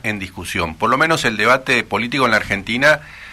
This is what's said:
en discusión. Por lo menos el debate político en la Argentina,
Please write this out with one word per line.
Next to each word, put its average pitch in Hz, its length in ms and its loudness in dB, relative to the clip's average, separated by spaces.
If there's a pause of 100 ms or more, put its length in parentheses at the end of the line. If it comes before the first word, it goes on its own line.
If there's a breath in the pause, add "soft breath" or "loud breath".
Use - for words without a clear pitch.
en 107 140 -4
discusión. 90 560 -6
Por 104 140 0
lo 123 80 2
menos 156 300 0
el 113 100 0
debate 120 480 2
político 120 400 -2
en 117 60 2
la 107 80 4
Argentina, 113 640 2 (320 loud breath)